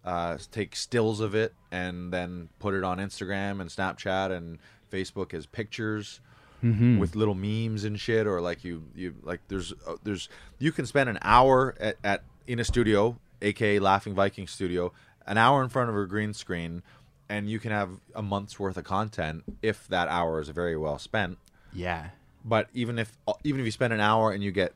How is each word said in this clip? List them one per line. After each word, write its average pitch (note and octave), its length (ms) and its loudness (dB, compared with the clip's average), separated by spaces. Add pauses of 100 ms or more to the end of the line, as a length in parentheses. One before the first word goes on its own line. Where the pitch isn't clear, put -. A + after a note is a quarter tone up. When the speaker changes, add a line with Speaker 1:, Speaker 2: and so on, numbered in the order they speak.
Speaker 1:
Uh, E2+ 320 -2
s-, - 100 -14
take - 300 -6
stills A2 440 0
of G#2+ 140 -2
it A2 180 0 (200)
and F2+ 420 -6
then F2+ 340 -6 (120)
put G2+ 160 -2
it F#2+ 80 -2
on F#2 160 -2
Instagram G2 600 -6
and F2 120 -10
Snapchat F#2+ 600 -2
and E2+ 280 -8 (320)
Facebook F#2+ 420 -6
as D#2 140 -8
pictures G#2+ 720 -8 (440)
Speaker 2:
Mm-hmm. A#2 360 6
Speaker 1:
with F#2+ 160 2
little G#2 200 2
memes G#2+ 480 -2
and G#2 160 -4
shit, A2 260 2
or, G2 160 0
like, F2 220 -4
you, E2+ 200 -8 (120)
you, F2+ 260 -8
like, F2 280 -6
there's, F#2 220 -4 (140)
uh, E2 180 -8
there's, G2 260 -6 (280)
you D3+ 140 0
can D3+ 160 -4
spend C3+ 220 2
an G#2 120 -4
hour B2+ 580 8
at, G#2 240 -4
at, G2+ 200 0 (240)
in A#2+ 120 -4
a A#2 40 -2
studio, A2 560 4 (220)
A G#2 120 2
K G#2 220 2
A G2+ 60 4
Laughing G2 340 4
Viking G2 320 0
Studio, F2 440 -2 (360)
an G#2+ 100 0
hour C3 240 6
in B2+ 80 -2
front B2 220 0
of G#2 60 -2
a G2+ 100 0
green G#2+ 260 -2
screen, E2+ 480 -6 (480)
and G#2 200 -4
you A2 100 -4
can A2+ 120 -6
have G2 280 -2 (160)
a A2 80 -6
month's G2+ 360 -4
worth F#2+ 180 -4
of E2+ 60 -8
content F#2+ 600 -2 (180)
if - 280 -2
that F2 180 2
hour E2 320 0
is D2 100 -6
very E2 280 -2
well D2+ 200 -2
spent. F#2 400 -4 (340)
Speaker 2:
Yeah. F2 380 -6 (340)
Speaker 1:
But A2 300 0
even A#2+ 240 -4
if, A2 180 -6 (120)
uh, - 60 -2 (100)
even C#3+ 160 0
if B2+ 60 -2
you A2 60 0
spend A#2 220 0
an A2 80 0
hour A2 300 4
and G2+ 120 -4
you G2+ 80 -2
get F2+ 240 2